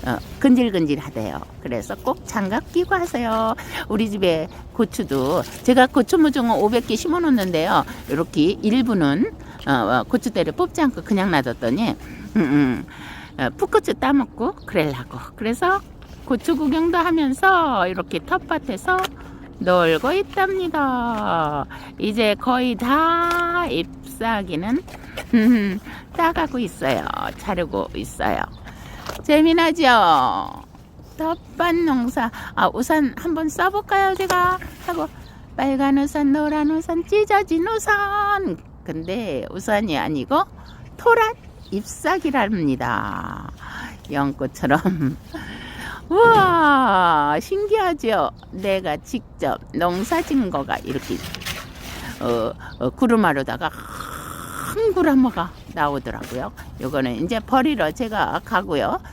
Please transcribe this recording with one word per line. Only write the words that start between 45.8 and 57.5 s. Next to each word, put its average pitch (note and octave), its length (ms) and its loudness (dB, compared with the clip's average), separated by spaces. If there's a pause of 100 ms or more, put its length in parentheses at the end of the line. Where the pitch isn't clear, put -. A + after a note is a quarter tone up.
우와, C#4 1300 6
신기하죠? F#4 880 0 (220)
내가 F#3 460 -2
직접 - 600 -4 (160)
농사 F#3 480 0
짓는 C4 300 0
거가 C#3 280 -2
이렇게, - 360 -6 (1080)
어, A#2+ 320 -2 (240)
어, C3 140 -2
구루마루다가 E3+ 800 2 (1000)
큰 G#4+ 200 2
구라마가 C4 580 2 (220)
나오더라고요. C3 800 -4 (300)
요거는 C3 420 -2
이제 A3 160 -2
버리러 A#3+ 520 2